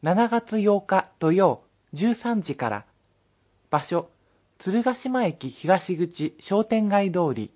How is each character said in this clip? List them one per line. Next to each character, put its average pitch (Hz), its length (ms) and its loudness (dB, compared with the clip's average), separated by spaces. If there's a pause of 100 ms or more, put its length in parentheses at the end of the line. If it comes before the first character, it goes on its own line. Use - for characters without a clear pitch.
七 190 280 2
月 226 320 -2
八 202 180 4
日 190 300 0 (100)
土 160 140 2
曜、 180 300 4 (280)
十 202 220 0
三 233 260 -2
時 147 160 -6
か 120 140 -2
ら。 101 160 -6 (840)
場 147 120 0
所、 170 280 -4 (480)
鶴 220 280 -2
ヶ 254 100 0
島 254 300 -2
駅 147 240 -4
東 175 480 0
口 165 420 -4
商 202 240 0
店 220 240 0
街 196 240 0
通 165 220 0
り。 107 220 -8